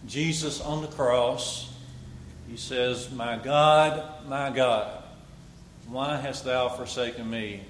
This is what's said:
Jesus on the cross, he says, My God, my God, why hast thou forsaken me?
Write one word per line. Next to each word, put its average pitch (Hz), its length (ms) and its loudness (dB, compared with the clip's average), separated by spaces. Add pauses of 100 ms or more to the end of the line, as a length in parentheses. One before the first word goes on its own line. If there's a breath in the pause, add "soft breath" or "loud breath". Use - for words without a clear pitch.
Jesus 156 560 -2
on 151 200 -4
the 151 60 -6
cross, 123 840 0 (760)
he 117 80 -10
says, 127 540 -2
My 120 260 -2
God, 151 920 6
my 139 220 -2
God, 120 540 2 (840)
why 135 300 -2
hast 131 280 -6
thou 127 240 2
forsaken 120 600 -4
me? 107 400 -4